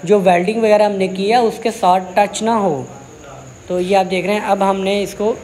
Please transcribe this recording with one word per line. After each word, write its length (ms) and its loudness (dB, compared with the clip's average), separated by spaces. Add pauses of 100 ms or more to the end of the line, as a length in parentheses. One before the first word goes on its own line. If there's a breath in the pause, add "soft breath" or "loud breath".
जो 160 4
welding 360 2
वगैरह 280 4
हमने 240 -2
की 200 -4
है 140 4
उसके 300 -2
साथ 440 0
touch 260 0
ना 140 0
हो। 280 -2 (840)
तो 100 -2
ये 160 0
आप 120 4
देख 180 -2
रहे 100 0
हैं, 80 -2
अब 200 0
हमने 400 0
इसको 400 -4